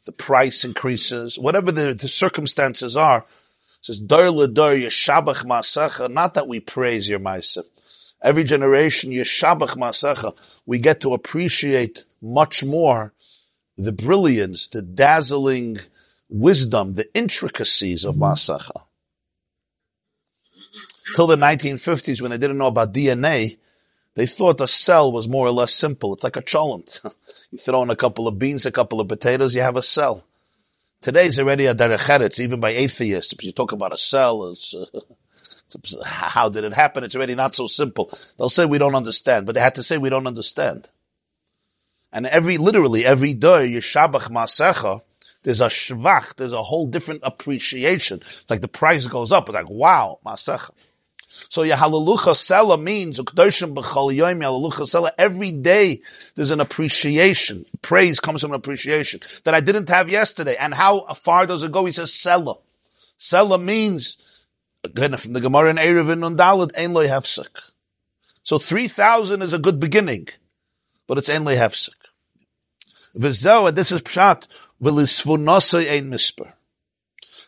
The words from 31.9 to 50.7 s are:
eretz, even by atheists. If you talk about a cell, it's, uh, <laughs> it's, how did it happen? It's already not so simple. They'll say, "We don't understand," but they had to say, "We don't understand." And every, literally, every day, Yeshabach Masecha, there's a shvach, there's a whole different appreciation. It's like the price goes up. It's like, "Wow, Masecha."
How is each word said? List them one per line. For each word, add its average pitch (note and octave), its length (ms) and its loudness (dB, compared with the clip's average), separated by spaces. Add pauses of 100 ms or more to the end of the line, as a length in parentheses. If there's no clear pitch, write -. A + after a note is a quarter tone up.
eretz, C#3 320 2
even B2 220 -6
by A2 100 0
atheists. A2+ 600 -4
If - 100 -16
you F#2 80 -12
talk A#2+ 220 -4
about G2+ 200 -6
a D#2+ 40 -8
cell, A#2 540 0
it's, - 220 -12
uh, F#2 120 -12 (440)
<laughs> - 460 -20
it's, - 220 -14 (100)
how A2 420 -2
did G#2+ 140 -8
it G#2 120 -6
happen? C#3+ 280 0
It's A#2+ 140 -10
already B2+ 180 -4
not C3 220 -4
so B2 100 -6
simple. C3+ 460 -4 (260)
They'll B2+ 100 -2
say, E3+ 180 2
"We D3 120 2
don't C#3+ 160 2
understand," A2+ 520 0
but A2+ 100 -2
they B2 40 0
had C3 160 2
to C3 60 -10
say, D#3+ 160 -2
"We C3+ 120 -2
don't C3 180 -2
understand." A2+ 600 -6 (1200)
And A2+ 120 -8
every, E3 320 2
literally, D3+ 480 2
every C3+ 300 4
day, C#3 380 4
Yeshabach C3+ 580 0
Masecha, A2+ 680 0 (420)
there's A#2+ 180 0
a B2 60 4
shvach, B2 680 0
there's B2+ 160 -8
a A2+ 100 -6
whole D#3 240 -4
different D#3 380 -8
appreciation. C3 960 -4
It's - 280 -12
like G#2+ 100 -2
the - 80 -8
price D#3 400 0
goes A#2+ 240 -4
up. - 160 4
It's G#2+ 60 -6
like, E2+ 160 -6
"Wow, B2+ 540 2
Masecha." - 460 -10 (800)